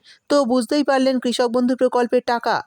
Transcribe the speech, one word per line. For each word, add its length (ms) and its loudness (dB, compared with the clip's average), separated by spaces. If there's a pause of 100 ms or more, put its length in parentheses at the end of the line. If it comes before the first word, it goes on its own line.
(280)
তো 160 2
বুঝতেই 400 0
পারলেন, 360 2
কৃষক 300 0
বন্ধু 260 0
প্রকল্পের 500 0
টাকা 280 -2 (120)